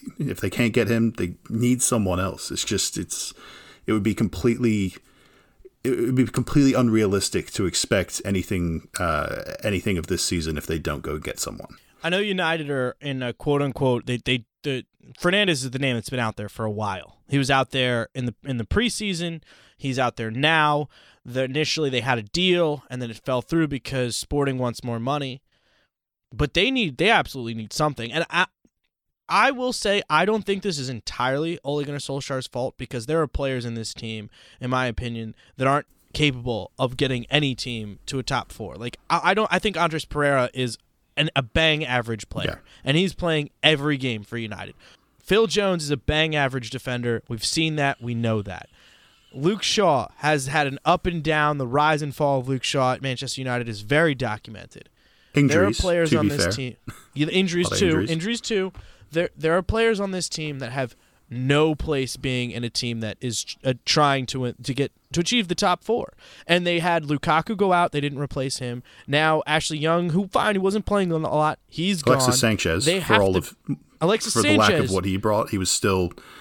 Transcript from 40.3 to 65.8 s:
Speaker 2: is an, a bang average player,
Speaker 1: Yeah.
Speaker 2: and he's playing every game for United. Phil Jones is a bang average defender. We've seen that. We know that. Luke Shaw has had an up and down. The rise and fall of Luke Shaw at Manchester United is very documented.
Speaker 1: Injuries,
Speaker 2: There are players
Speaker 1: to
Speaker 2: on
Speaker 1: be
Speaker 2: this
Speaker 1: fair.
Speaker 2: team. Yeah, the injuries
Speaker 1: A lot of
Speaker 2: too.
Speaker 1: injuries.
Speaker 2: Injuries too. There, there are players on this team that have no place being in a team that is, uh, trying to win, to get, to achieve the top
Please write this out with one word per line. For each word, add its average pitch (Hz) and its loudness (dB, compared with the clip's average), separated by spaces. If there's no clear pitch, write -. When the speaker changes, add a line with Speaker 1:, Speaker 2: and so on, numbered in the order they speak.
Speaker 2:
is 127 -4
an, 156 0
a 135 2
bang 156 2
average 117 -2
player, 87 -6
Speaker 1:
Yeah. - -20
Speaker 2:
and 139 2
he's 180 2
playing 156 -2
every 147 2
game 120 -4
for - -10
United. 101 -10
Phil 220 4
Jones 180 0
is 143 -4
a 147 0
bang 156 0
average 131 0
defender. 120 -4
We've 117 -6
seen 160 0
that. 139 -2
We 120 -4
know 113 0
that. 95 -12
Luke 175 0
Shaw 160 2
has 147 0
had 147 2
an 135 -6
up 175 2
and 170 -4
down. 151 2
The 131 -4
rise 147 2
and 143 -6
fall 139 0
of 123 -6
Luke 131 -2
Shaw 127 0
at 120 -6
Manchester 131 -6
United 123 -4
is 104 -6
very 143 4
documented. 110 -8
Speaker 1:
Injuries, 143 6
Speaker 2:
There 185 6
are 214 4
players 170 2
Speaker 1:
to 160 6
Speaker 2:
on 151 4
Speaker 1:
be 143 0
Speaker 2:
this - 4
Speaker 1:
fair. - 2
Speaker 2:
team. 127 -6
Yeah, 147 0
the 151 -2
injuries 175 2
Speaker 1:
A - 0
lot - -2
of - 0
Speaker 2:
too. 202 4
Speaker 1:
injuries. 160 2
Speaker 2:
Injuries 185 -4
too. 190 -2
There, 160 0
there 160 2
are 185 2
players 226 2
on 196 -2
this 185 -4
team 151 -6
that 117 -8
have 131 -4
no 143 4
place 139 -2
being 123 -2
in 120 -6
a 117 -4
team 117 -4
that 107 -6
is, 117 -4
uh, 131 0
trying 139 2
to 131 -6
win, 123 -4
to 131 -4
get, 135 -2
to 170 0
achieve 196 0
the 170 -2
top 180 0